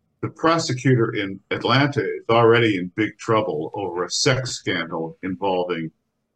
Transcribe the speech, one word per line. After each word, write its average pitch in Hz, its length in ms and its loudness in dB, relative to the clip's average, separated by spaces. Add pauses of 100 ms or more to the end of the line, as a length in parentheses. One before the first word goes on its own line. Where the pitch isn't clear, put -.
(220)
the 110 80 -4
prosecutor 135 840 0
in 98 260 -6 (100)
Atlanta 127 500 2
is 92 300 -6
already 113 480 6
in 90 180 -6
big 107 220 -2
trouble 90 560 -2
over 90 300 -6
a 87 60 -8
sex 131 420 0
scandal 82 680 -6
involving, 90 680 -2 (460)